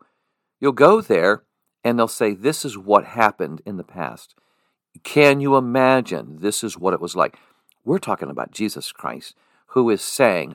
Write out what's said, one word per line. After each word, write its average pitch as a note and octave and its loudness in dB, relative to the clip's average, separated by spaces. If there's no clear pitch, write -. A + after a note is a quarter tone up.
you'll C#3 2
go D#3 6
there G2 2
and A#2+ 0
they'll A2+ 2
say, A2 -2
"This A#2 -4
is A2 -10
what G2+ 4
happened F#2 -2
in G2 -10
the F2 -12
past. C#2+ -14
Can C#3+ 4
you C#3 2
imagine B2 0
this G2+ -4
is A2 -8
what F2+ 0
it D2+ -4
was F2 -8
like?" D#2 -2
We're D#3+ -2
talking F2 -8
about B1 -10
Jesus G2+ -8
Christ, - -14
who A#2+ 2
is G2 0
saying, F#2 0